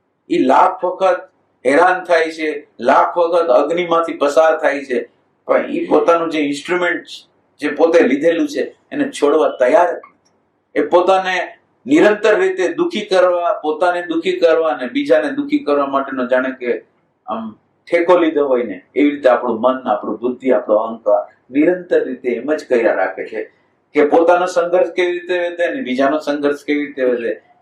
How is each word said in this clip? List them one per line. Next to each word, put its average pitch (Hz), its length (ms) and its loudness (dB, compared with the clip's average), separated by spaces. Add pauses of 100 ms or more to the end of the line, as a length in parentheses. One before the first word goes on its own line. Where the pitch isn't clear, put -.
(300)
ઈ 165 160 0
લાખ 165 400 2
વખત 180 340 0 (460)
હેરાન 170 380 2
થાય 160 280 0
છે, 160 180 -6 (300)
લાખ 165 380 0
વખત 170 320 0
અગ્નિમાંથી 165 680 0
પસાર 160 420 2
થાય 139 260 -2
છે, 120 140 -4 (480)
પણ 127 220 0
ઈ - 160 -4
પોતાનું 160 460 2
જે 156 80 -2
ઇન્સ્ટ્રુમેન્ટ 165 680 -4 (540)
જે 147 100 -4
પોતે 165 320 4
લીધેલું 147 440 0
છે 127 160 -4 (280)
એને 143 180 -4
છોડવા 147 500 2
તૈયાર 127 300 4
જ - 80 -6
નથી. - 180 -20 (600)
એ 147 60 0
પોતાને 185 540 2 (500)
નિરંતર 208 540 4
રીતે 185 340 0
દુખી 170 320 -4
કરવા, 175 460 2 (120)
પોતાને 175 440 -2
દુખી 170 320 -2
કરવા 160 340 2
અને 131 140 -6
બીજાને 143 480 0
દુખી 143 280 -2
કરવા 143 220 0
માટેનો 135 420 -4
જાણે 127 320 0
કે 120 120 -4 (560)
આમ 113 160 -8 (440)
ઠેકો 170 320 4
લીધો 143 280 0
હોય 123 160 0
ને, 135 140 -10 (180)
એવી 147 160 2
રીતે 139 180 0
આપણું 113 320 0
મન, 127 160 2 (100)
આપણું 113 320 -4
બુદ્ધિ, 123 320 -2
આપણો 107 240 0
અહંકાર 107 460 0 (280)
નિરંતર 165 560 0
રીતે 127 240 -8
એમ 127 260 -4
જ 147 100 -6
કર્યા 110 300 0
રાખે - 320 -4
છે 110 140 -10 (540)
કે 147 120 4
પોતાનો 170 400 4
સંઘર્ષ 175 440 0
કેવી 175 280 -2
રીતે 180 200 -4
વધે 175 360 -2
ને 131 60 -6
બીજાનો 135 380 0
સંઘર્ષ 143 460 -4
કેવી 147 200 -2
રીતે 143 200 -8
વધે, 120 280 -2 (280)